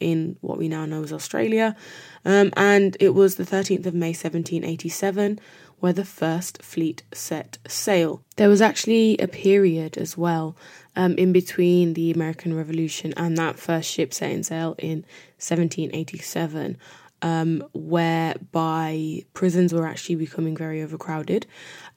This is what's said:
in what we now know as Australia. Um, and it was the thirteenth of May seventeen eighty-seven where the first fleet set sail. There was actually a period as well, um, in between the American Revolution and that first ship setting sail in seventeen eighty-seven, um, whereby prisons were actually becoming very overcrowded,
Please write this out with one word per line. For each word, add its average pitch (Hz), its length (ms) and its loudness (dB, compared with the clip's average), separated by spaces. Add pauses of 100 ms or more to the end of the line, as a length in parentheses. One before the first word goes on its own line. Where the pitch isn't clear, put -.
in 165 420 -2
what - 180 -6
we 165 80 -2
now 156 180 -4
know 156 160 -6
as 151 100 -8
Australia. 220 640 -2 (480)
Um, 202 320 6
and 196 440 4
it 180 160 6
was 190 220 6
the 180 80 -4
thirteenth 190 420 -2
of 175 80 -4
May 170 180 -2
seventeen 165 500 -4
eighty-seven 196 760 -2 (400)
where 180 140 2
the 190 120 -2
first 165 560 -6
fleet - 400 -4 (100)
set - 460 -10 (100)
sail. 170 540 0 (140)
There 208 140 6
was 208 120 8
actually 220 560 4
a - 100 0
period 185 720 2
as - 180 -8
well, 165 400 -2 (400)
um, 180 180 4
in 185 180 4
between 175 640 4
the 165 180 0
American 160 440 -4
Revolution 160 640 -4
and 165 200 0
that 165 200 -2
first 165 320 -2
ship 147 240 -4
setting - 300 -4
sail 165 340 -4
in 160 280 -8 (320)
seventeen 165 560 -2
eighty-seven, 160 840 -6 (440)
um, 165 420 0 (100)
whereby 160 1500 -2 (100)
prisons 180 400 2
were 165 140 0
actually - 280 -6
becoming 160 420 -4
very 156 260 -6
overcrowded, 160 640 -4 (500)